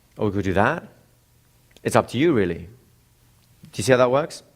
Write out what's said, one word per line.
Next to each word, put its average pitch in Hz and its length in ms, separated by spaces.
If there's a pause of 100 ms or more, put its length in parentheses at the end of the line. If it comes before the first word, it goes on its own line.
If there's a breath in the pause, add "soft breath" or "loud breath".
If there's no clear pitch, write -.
(180)
or 107 100
we 101 60
could 98 100
do 92 100
that. 123 340 (960)
It's 104 120
up 110 140
to - 80
you, 160 160
really. 87 340 (1040)
Do - 60
you 107 60
see 123 80
how 127 60
that 123 140
works? 143 320 (120)